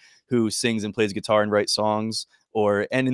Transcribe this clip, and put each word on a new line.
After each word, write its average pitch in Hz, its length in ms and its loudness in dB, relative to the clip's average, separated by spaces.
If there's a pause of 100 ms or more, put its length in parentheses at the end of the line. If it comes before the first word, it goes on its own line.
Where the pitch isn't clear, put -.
(280)
who 117 200 2
sings 113 360 -2
and 104 100 -6
plays 107 180 0
guitar 107 300 2
and 107 80 0
writes 104 240 2
songs? 107 520 -2 (260)
Or, 104 400 2
and 131 220 0